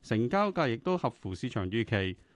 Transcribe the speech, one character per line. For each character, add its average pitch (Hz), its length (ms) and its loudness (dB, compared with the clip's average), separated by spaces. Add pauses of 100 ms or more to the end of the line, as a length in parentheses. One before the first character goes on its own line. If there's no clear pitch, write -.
成 113 280 2
交 202 200 2
價 160 200 0
亦 117 80 -2
都 180 180 0
合 135 160 -2 (100)
乎 95 120 -6
市 123 160 -6
場 92 200 -2
預 113 140 2
期。 95 320 0 (200)